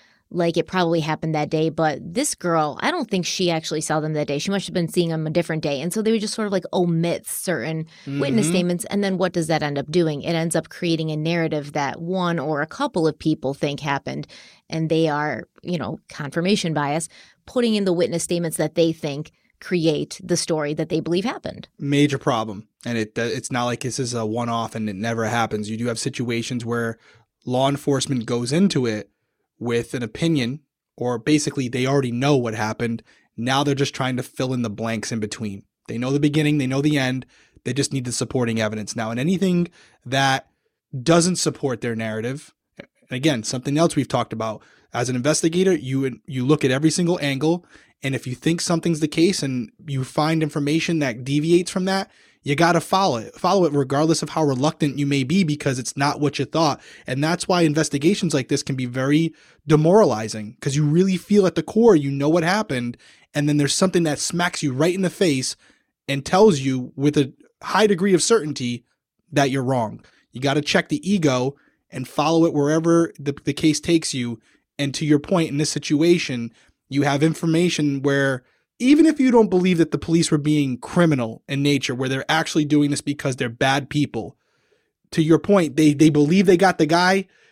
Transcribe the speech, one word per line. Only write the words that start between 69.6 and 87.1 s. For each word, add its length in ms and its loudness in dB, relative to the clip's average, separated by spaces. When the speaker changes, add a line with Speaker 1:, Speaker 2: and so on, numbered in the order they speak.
Speaker 2:
wrong. 360 0
You 100 -14
gotta 220 2
check 260 0
the 220 -2
ego 460 2
and 160 -10
follow 400 2
it 80 0
wherever 640 2
the, 160 -6
the 80 -2
case 280 0
takes 340 0
you. 240 -4
And 160 -2
to 100 -4
your 140 4
point, 320 0
in 80 -2
this 120 0
situation, 840 0
you 140 0
have 200 2
information 800 0
where 440 0
even 260 6
if 120 2
you 140 4
don't 180 6
believe 260 4
that 140 4
the 80 -2
police 320 2
were 80 2
being 400 0
criminal 680 0
in 160 -2
nature, 320 0
where 120 -4
they're 220 -4
actually 340 0
doing 280 2
this 80 -4
because 340 -4
they're 140 -4
bad 420 0
people, 460 -4
to 100 -2
your 200 4
point, 360 2
they, 160 6
they 180 6
believe 360 4
they 100 6
got 220 4
the 80 4
guy. 400 2